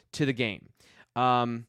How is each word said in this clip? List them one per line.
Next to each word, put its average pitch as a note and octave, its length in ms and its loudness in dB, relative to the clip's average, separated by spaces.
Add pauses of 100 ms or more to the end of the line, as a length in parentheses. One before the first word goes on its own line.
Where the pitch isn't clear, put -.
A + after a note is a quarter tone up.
(120)
to D3+ 140 -2
the C3+ 80 0
game. A2 340 -6 (480)
Um, A#2+ 520 2